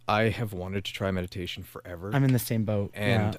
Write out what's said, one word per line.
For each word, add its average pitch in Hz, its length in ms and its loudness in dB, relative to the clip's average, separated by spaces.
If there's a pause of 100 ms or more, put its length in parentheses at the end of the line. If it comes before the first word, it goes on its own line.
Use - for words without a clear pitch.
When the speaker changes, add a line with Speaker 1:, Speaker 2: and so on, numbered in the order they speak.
Speaker 1:
I 110 220 4
have 107 240 -2
wanted 95 320 -4
to - 80 -8
try 98 180 0
meditation 92 540 -4
forever. 90 500 -10
Speaker 2:
I'm 139 80 4
in 131 100 6
the 123 60 6
same 113 260 0
boat. 101 300 0
Speaker 1:
And 104 400 2
Speaker 2:
Yeah. - 40 -10